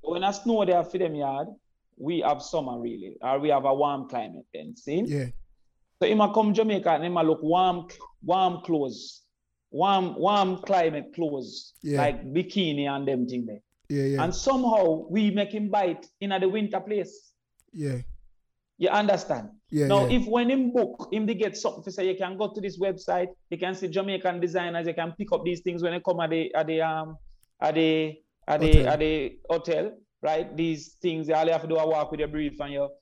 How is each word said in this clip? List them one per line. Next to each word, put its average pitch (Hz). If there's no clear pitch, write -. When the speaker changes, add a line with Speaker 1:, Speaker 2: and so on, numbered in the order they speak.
Speaker 1:
When 175
a 202
snow 214
there 175
for 180
them 165
yard, 139
we 156
have 147
summer 131
really, 113
or 135
we 151
have 139
a 135
warm 139
climate 107
then, 78
see? 165
Speaker 2:
Yeah. 143
Speaker 1:
So 175
he 214
might 208
come 214
Jamaica 208
and 156
he 175
might 170
look 160
warm, 175
warm 180
clothes, 143
warm, 185
warm 185
climate 160
clothes, 143
Speaker 2:
Yeah. 143
Speaker 1:
like 143
bikini 165
and 139
them 123
thing 123
there. 104
Speaker 2:
Yeah, 143
yeah. 139
Speaker 1:
And 175
somehow 220
we 208
make 202
him 214
buy 202
it 165
in 202
a 190
the 190
winter 208
place. 196
Speaker 2:
Yeah. 139
Speaker 1:
You 190
understand? 196
Speaker 2:
Yeah, 147
Speaker 1:
Now, 196
Speaker 2:
yeah. 247
Speaker 1:
if -
when 240
him 262
book, 220
him 214
they 220
get 196
something -
to 190
say, 185
you 185
can 185
go 202
to 208
this 185
website, 180
you 175
can 185
see 185
Jamaican 185
designers, 170
you 170
can 165
pick -
up 160
these 170
things 175
when 170
they 170
come 170
at 160
the, 160
at 156
the, 160
um, 160
at 156
the, 160
at 151
the, 156
Speaker 2:
Hotel. 156
Speaker 1:
at 151
the 156
hotel, 170
right? 156
These 160
things, 160
all 160
you 165
have 160
to 160
do 160
a 156
walk 156
with 151
your 147
brief 147
and 143
your 139